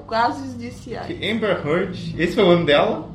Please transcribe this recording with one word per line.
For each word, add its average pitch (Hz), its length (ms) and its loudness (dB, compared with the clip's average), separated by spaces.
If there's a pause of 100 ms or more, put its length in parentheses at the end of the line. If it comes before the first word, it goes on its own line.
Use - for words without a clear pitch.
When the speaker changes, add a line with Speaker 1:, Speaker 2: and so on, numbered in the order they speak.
Speaker 1:
casos 262 440 -2
judiciais. 240 540 -12
Speaker 2:
Que 175 220 -4
Amber 202 380 0
Heard, 180 500 -2
esse 170 180 0
foi 220 100 4
o 180 60 8
ano 170 140 6
dela. 160 500 2